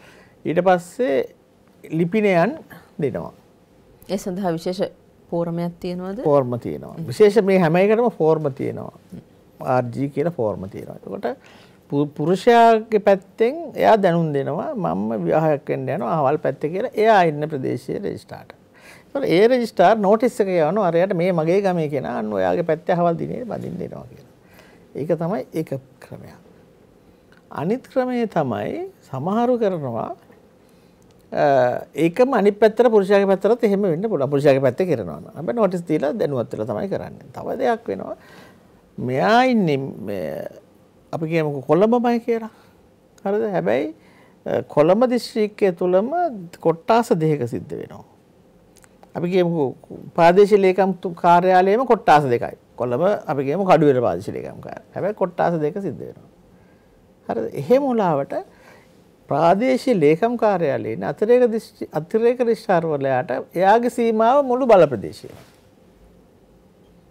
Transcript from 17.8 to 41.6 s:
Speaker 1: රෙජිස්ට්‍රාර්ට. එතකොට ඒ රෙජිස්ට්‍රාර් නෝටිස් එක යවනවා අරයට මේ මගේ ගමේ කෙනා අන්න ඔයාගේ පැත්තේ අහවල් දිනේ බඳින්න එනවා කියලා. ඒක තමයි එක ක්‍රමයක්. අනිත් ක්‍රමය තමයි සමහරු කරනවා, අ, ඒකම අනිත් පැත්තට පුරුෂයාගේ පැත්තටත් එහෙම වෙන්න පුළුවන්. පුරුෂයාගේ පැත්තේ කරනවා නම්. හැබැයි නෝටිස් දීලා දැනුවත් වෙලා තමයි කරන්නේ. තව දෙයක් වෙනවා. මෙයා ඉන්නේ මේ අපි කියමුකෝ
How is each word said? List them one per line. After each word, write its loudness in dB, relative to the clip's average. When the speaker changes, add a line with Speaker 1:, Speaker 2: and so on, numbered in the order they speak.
Speaker 1:
රෙජිස්ට්‍රාර්ට. -12
එතකොට -8
ඒ 4
රෙජිස්ට්‍රාර් 4
නෝටිස් 2
එක -2
යවනවා 0
අරයට 0
මේ 0
මගේ 0
ගමේ 0
කෙනා -6
අන්න -6
ඔයාගේ 0
පැත්තේ -2
අහවල් 0
දිනේ -8
බඳින්න -10
එනවා -12
කියලා. -20
ඒක -8
තමයි -4
එක -6
ක්‍රමයක්. -20
අනිත් -6
ක්‍රමය -2
තමයි -4
සමහරු -2
කරනවා, -4
අ, 0
ඒකම 0
අනිත් 2
පැත්තට 4
පුරුෂයාගේ 4
පැත්තටත් 2
එහෙම 2
වෙන්න -2
පුළුවන්. -2
පුරුෂයාගේ 4
පැත්තේ 0
කරනවා -4
නම්. -18
හැබැයි -6
නෝටිස් 0
දීලා -2
දැනුවත් -4
වෙලා -6
තමයි -6
කරන්නේ. -10
තව -12
දෙයක් -4
වෙනවා. -8
මෙයා 2
ඉන්නේ 2
මේ -8
අපි -6
කියමුකෝ -2